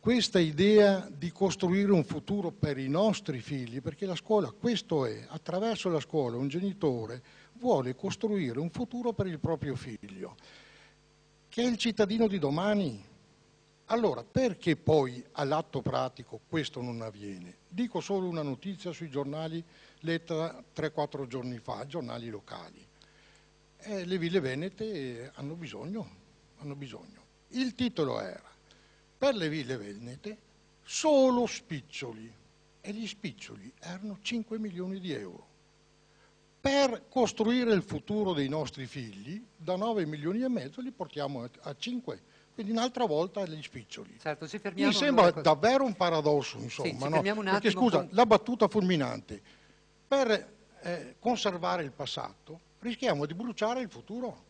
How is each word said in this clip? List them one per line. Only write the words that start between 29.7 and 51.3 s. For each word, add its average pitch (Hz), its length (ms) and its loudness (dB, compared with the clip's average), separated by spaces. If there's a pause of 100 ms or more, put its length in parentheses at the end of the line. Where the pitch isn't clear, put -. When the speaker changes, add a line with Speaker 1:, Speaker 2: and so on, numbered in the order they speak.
Speaker 1:
venete, 120 600 -10 (460)
solo 262 640 4
spiccioli". 117 840 -10 (500)
e 202 120 -10
gli 220 140 -6
spiccioli 113 720 -12
erano 190 420 -10
cinque 220 380 -4
milioni 190 400 -6
di 180 140 -6
euro. 101 340 -10 (1120)
Per 269 480 4
costruire 233 640 2
il 185 100 4
futuro 202 500 -2
dei 143 160 2
nostri 139 380 -4
figli, 120 580 -10 (120)
da 170 200 -4
nove 214 300 0
milioni 151 360 -2
e 262 60 0
mezzo 151 320 -4
li 254 100 -6
portiamo 143 540 -6
a, 123 60 -10 (100)
a 143 180 -10
cinque, 226 420 -8 (340)
quindi 214 180 -4
un'altra 240 340 0
volta 180 400 0
gli 156 160 -10
spiccioli. - 580 -14
Speaker 2:
Certo, 156 280 -6
ci 208 100 -10
fermiamo 202 320 2
Speaker 1:
Mi 202 60 2
sembra 254 300 8
Speaker 2:
allora. 160 140 4
Speaker 1:
davvero 170 440 6
un 226 100 0
paradosso, 151 640 2
Speaker 2:
Sì, 110 60 -8
Speaker 1:
insomma, 120 240 -4
Speaker 2:
ci 143 80 -4
Speaker 1:
no? 135 140 -2
Speaker 2:
fermiamo 196 320 2
un 196 40 -2
Speaker 1:
Perché, 202 220 4
Speaker 2:
attimo 185 140 2
Speaker 1:
scusa, 196 160 6
Speaker 2:
con 139 120 0
Speaker 1:
la 226 160 6
battuta 220 400 4
fulminante, 143 760 0 (680)
per, 240 460 2 (260)
eh, 175 400 -8
conservare 180 640 0